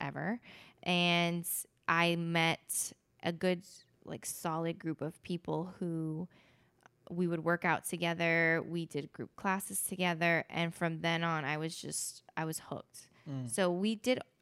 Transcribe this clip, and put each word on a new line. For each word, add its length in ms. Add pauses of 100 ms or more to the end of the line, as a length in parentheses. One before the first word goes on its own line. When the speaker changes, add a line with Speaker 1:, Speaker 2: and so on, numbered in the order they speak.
Speaker 1:
ever. 400 (420)
And 640 (400)
I 300
met 760 (300)
a 80
good, 320 (440)
like, 180
solid 540
group 240
of 200
people 580
who 480 (800)
we 160
would 180
work 220
out 180
together. 800
We 200
did 260
group 240
classes 460
together. 640
And 260
from 280
then 200
on, 220
I 140
was 180
just, 460 (160)
I 80
was 140 (100)
hooked. 380 (220)
Speaker 2:
Mm. 180
Speaker 1:
So 220
we 240
did, 240 (240)